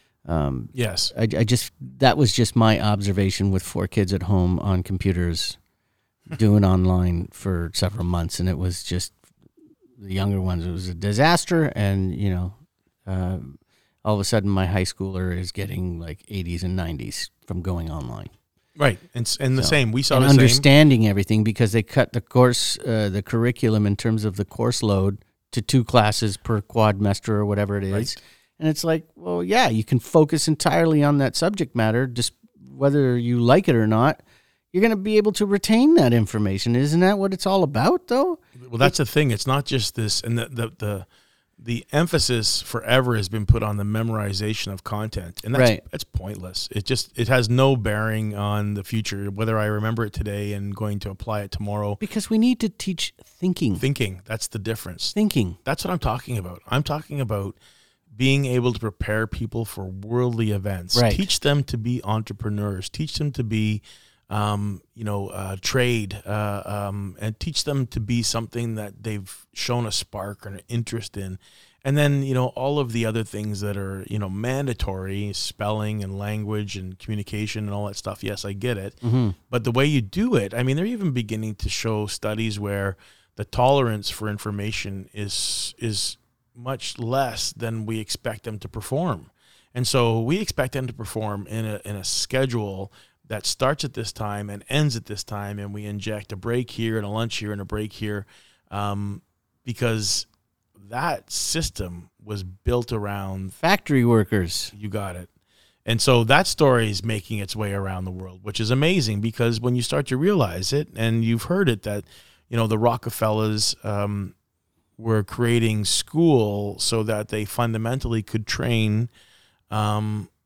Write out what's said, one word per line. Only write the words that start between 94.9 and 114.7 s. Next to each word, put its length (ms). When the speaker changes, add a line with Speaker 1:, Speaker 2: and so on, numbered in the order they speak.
Speaker 2:
at 80
this 180
time, 340
and 160
we 120
inject 480
a 20
break 340
here 280
and 80
a 40
lunch 280
here 160
and 80
a 40
break 280
here, 320
um, 520
because 640
that 420
system 800
was 220
built 480
around 640
Speaker 1:
Factory 500
workers. 720
Speaker 2:
You 140
got 260
it. 140
And 160
so 240
that 220
story 440
is 140
making 340
its 160
way 160
around 320
the 80
world, 320
which 160
is 120
amazing, 500
because 400
when 160
you 40
start 260
to 100
realize 560
it, 240
and 260
you've 200
heard 260
it, 140
that, 200
you 80
know, 100
the 100
Rockefellers, 960
um, 500